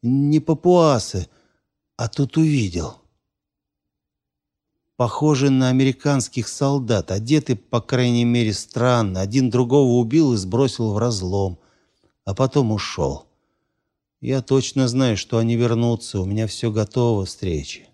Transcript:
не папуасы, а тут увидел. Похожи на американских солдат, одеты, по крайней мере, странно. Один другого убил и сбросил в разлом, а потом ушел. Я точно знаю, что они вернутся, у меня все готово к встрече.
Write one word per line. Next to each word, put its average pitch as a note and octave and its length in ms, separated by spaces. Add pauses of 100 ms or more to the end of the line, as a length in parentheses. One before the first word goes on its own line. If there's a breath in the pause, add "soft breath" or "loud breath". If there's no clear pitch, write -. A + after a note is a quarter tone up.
не C#3+ 380
папуасы, D3+ 880 (680)
а A#2 120
тут C#3 280
увидел. A2 600 (2000)
Похожи C#3 520
на C3 200
американских C3 800
солдат, B2 640
одеты, B2 420
по A2+ 260
крайней B2 440
мере, A#2+ 280
странно. A2+ 680
Один A#2+ 280
другого B2+ 440
убил B2 400
и A2+ 40
сбросил A2 560
в G2+ 60
разлом, G2 600 (640)
а G2+ 100
потом C3 380
ушел. D2 560 (920)
Я B2+ 220
точно C3 460
знаю, B2 280
что - 220
они A#2 160
вернутся, A#2 680
у F#2 40
меня G#2 240
все A2+ 240
готово A2 520
к F2+ 40
встрече. - 640